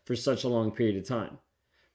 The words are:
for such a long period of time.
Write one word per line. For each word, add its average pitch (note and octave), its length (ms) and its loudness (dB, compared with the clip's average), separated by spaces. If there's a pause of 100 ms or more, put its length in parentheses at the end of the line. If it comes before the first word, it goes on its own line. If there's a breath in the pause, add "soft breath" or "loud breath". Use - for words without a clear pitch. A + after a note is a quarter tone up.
for B2+ 100 -2
such A#2 300 0
a B2+ 40 0
long A2+ 220 2
period G#2+ 260 2
of F#2 100 -6
time. A2 320 -4 (560)